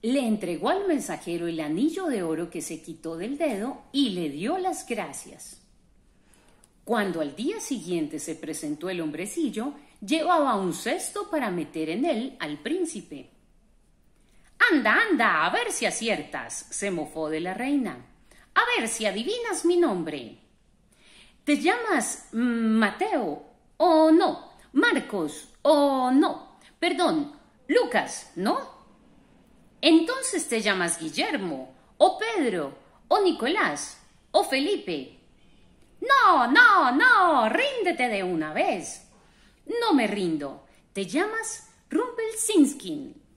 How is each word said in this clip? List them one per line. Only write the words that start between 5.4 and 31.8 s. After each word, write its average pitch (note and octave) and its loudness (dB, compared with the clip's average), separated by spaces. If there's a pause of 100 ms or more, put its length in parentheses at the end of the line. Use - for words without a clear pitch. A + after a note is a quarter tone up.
Cuando G3+ 0
al C#3+ -4
día F#4 -4
siguiente E3 -4
se D#3+ -8
presentó D3+ -8
el F#3 -6
hombrecillo, G#3+ -4 (260)
llevaba D4 2
un F#3+ -2
cesto F4+ -6
para B3+ -2
meter D#3+ -6
en A3+ -2
él C4 -2
al D3 -8
príncipe. D4 -6 (1400)
"Anda, A#3+ 4 (120)
anda, G3+ 2
a F3+ 0
ver A4+ -2
si - -6
aciertas", E3 -6
se G3+ -6
mofó D#3 -6
de D#3 -4
la F#3 -6
reina. B3 -2 (560)
"A - 4 (140)
ver A3+ -2
si A3 -6
adivinas E4+ -4
mi F4 4
nombre. D#3+ -2 (1040)
¿Te D4 2
llamas, F#4 -2
mm, A3 -4
Mateo A3+ 0 (360)
o D#4+ 6
no? F4 2 (200)
¿Marcos A#3+ 0 (140)
o C#4 4
no? - 2 (180)
Perdón, E4 0 (340)
Lucas, - 0
¿no? C#4+ -4 (1000)
Entonces E4 2
te A3+ 0
llamas F#3 0
Guillermo, E3 -6 (260)